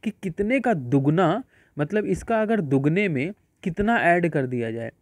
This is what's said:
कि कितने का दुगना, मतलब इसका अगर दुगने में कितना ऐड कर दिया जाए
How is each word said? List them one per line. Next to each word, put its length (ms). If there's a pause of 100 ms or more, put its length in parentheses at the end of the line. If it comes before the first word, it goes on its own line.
कि 60 (120)
कितने 380
का 140
दुगना, 680 (340)
मतलब 320
इसका 340
अगर 180
दुगने 480
में 240 (300)
कितना 420
ऐड 240
कर 180
दिया 260
जाए 300